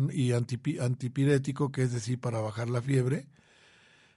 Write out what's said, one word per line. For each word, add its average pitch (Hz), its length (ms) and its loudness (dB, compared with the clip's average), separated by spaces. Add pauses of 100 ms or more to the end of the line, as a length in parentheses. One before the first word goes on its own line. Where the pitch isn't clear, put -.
(140)
y 127 180 2
antipi-, 120 500 -2
antipirético, 135 920 0
que 139 100 0
es 123 100 2
decir, 120 280 -4
para 117 200 -2
bajar 107 280 -4
la 120 140 -2
fiebre, 135 440 0 (920)